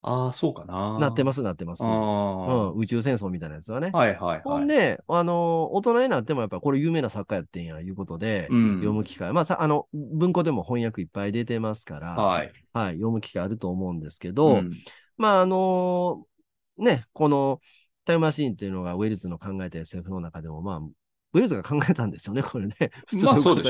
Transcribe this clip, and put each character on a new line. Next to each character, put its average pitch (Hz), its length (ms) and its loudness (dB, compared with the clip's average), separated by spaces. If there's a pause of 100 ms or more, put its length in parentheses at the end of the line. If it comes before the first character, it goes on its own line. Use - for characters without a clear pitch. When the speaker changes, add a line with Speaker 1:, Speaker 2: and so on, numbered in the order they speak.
Speaker 1:
あ 127 200 0
あ、 127 60 -2
そ 156 180 -2
う - 20 -8
か 85 140 -14
な。 98 320 -4
Speaker 2:
な 143 100 4
っ 117 80 -2
て 135 80 2
ま 135 80 2
す、 131 100 -4
な 98 120 -2
っ - 20 -20
て 90 80 -10
ま 85 120 -8
す。 - 60 -6
Speaker 1:
あ 120 40 0
ー。 104 880 0
Speaker 2:
う - 20 -4
ん。 - 20 -4
宇 113 60 0
宙 117 160 -2
戦 127 140 0
争 101 160 -4
み 90 100 -6
た 82 60 -10
い - 20 -8
な 76 60 -12
や 80 80 -14
つ 107 100 -10
は 123 80 -4
ね。 175 100 -4
Speaker 1:
は 165 160 4
い 98 80 2
は - 0 -
い - 60 -14
は 87 160 -2
い。 78 60 -8
Speaker 2:
ほ 285 160 -2
ん 285 80 0
で、 220 420 2
あ 170 160 2
の、 170 480 0
大 190 80 0
人 240 220 4
に 269 80 2
な 151 100 2
っ 110 40 -4
て 151 100 -2
も 127 80 -2
や 107 40 -2
っ 98 40 -6
ぱ 90 100 -6
こ 143 120 2
れ 139 60 2
有 156 120 2
名 165 100 0
な 123 80 0
作 101 160 -6
家 104 120 -4
や 90 40 -2
っ 82 60 -8
て 87 160 -10
ん - 20 -8
や、 80 160 -12
い 87 80 -10
う 95 60 -8
こ 95 100 -8
と 85 140 -10
で、 101 320 -2
Speaker 1:
う - 40 0
ん。 110 200 6
Speaker 2:
読 101 180 0
む 107 100 0
機 - 140 -8
会。 92 160 -4
ま 165 80 2
あ、 160 60 4
さ、 - 160 -2
あ 156 40 2
の、 151 280 2
文 156 400 0
庫 180 80 2
で 160 80 2
も 113 120 0
翻 120 220 -2
訳 110 160 -4
い 87 60 -4
っ - 40 -16
ぱ 101 160 -4
い 101 60 -2
出 117 140 -2
て 117 120 -2
ま 110 160 -2
す - 120 -16
か 73 140 -12
ら、 85 160 -6
Speaker 1:
は 92 280 2
い。 - 80 -16 (220)
Speaker 2:
は 110 160 -2
い、 85 60 -6
読 110 160 -2
む 110 100 -2
機 - 100 -14
会 90 120 -2
あ 98 40 -4
る 110 80 -4
と 98 140 -6
思 92 220 -4
う - 20 -4
ん 85 40 -6
で 76 120 -10
す - 80 -18
け 90 140 -10
ど、 139 240 6
Speaker 1:
う - 20 4
ん。 90 140 -2 (440)
Speaker 2:
ま 214 220 4
あ、 - 20 6
あ 185 60 6
の、 180 800 0 (500)
ね、 180 380 2
こ 151 160 4
の 139 300 2 (440)
タ - 80 2
イ 170 40 6
ム 160 100 4
マ 156 60 2
シ 151 140 -2
ー 123 40 0
ン - 20 -4
っ 90 40 -6
て 101 100 -8
い - 20 -4
う 95 40 -4
の 92 100 -4
が 87 100 -4
ウ 90 60 -4
ェ 107 100 2
ル 110 80 0
ズ 92 140 -8
の 85 80 -8
考 101 140 -10 (120)
え 90 60 -8
た 82 80 -10
エ 80 80 -10
ス - 100 -14
エ 90 60 -8
フ 87 80 -12
の 92 100 -6
中 82 220 -10
で 80 80 -10
も、 78 100 -10
ま 95 140 -6
あ、 82 60 -8
ウ 76 120 -12 (460)
ェ - 20 6
ル 247 80 4
ズ 151 80 -2
が 92 60 -6
考 147 260 -2
え 180 60 6
た 120 100 -2
ん 104 60 -2
で - 80 -12
す - 100 -12
よ 98 60 -6
ね、 135 80 0
こ - 160 -6
れ 98 80 -2
ね。 107 80 -6 (480)
Speaker 1:
ま 247 100 6
あ、 226 40 8
そ 165 180 8
う 143 80 0
で - 80 -4